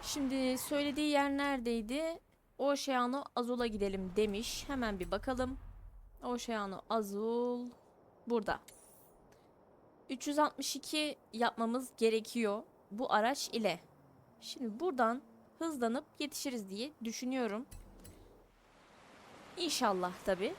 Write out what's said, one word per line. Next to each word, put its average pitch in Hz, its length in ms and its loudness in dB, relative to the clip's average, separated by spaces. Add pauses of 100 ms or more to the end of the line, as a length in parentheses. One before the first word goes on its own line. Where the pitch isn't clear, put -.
Şimdi 262 540 2
söylediği 285 520 2
yer 285 200 4
neredeydi? 277 880 0 (380)
Oceano 269 680 2 (120)
Azul'a 240 320 0
gidelim 196 480 -2
demiş. 214 520 0
Hemen 233 320 -2
bir 170 120 -4
bakalım. 254 460 -2 (680)
Oceano 226 680 -2
Azul 226 800 0 (580)
burada. 226 320 2 (1500)
Üç 262 180 -4
yüz 294 120 2
altmış 285 360 2
iki 302 420 -2 (160)
yapmamız 233 640 2
gerekiyor 220 680 2 (280)
bu 226 220 0
araç 226 400 4
ile. 202 260 2 (600)
Şimdi 226 380 -8
buradan 262 420 2 (380)
hızlanıp 277 460 0 (140)
yetişiriz 247 500 -4
diye 226 220 -6 (120)
düşünüyorum. 233 640 -2 (1900)
İnşallah 202 540 2 (140)
tabii. 202 340 2